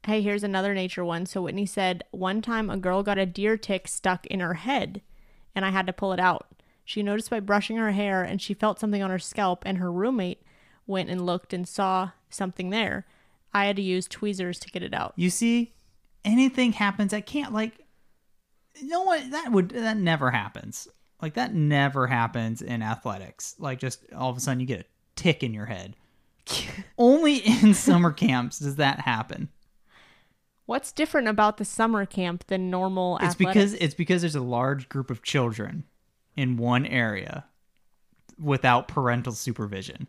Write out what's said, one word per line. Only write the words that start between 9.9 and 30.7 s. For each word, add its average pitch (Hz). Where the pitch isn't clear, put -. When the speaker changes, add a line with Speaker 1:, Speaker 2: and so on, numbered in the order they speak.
Speaker 1:
roommate 190
went 190
and 180
looked 180
and 180
saw 185
something 185
there. 208
I 202
had 202
to 202
use 185
tweezers 185
to -
get 175
it -
out." -
Speaker 2:
You 180
see, 233
anything 247
happens, 202
I 208
can't, 285
like, 220
no 339
one, 311
that 294
would, 185
that 226
never 156
happens. 104
Like, 156
that 247
never 139
happens 117
in 120
athletics. 107
Like, 131
just 127
all 127
of 123
a -
sudden 127
you 127
get 113
a -
tick -
in 117
your 107
head. 95
Speaker 1:
<laughs> -
Speaker 2:
Only 285
in 214
summer 175
camps 127
does 143
that 139
happen. 117
Speaker 1:
What's 254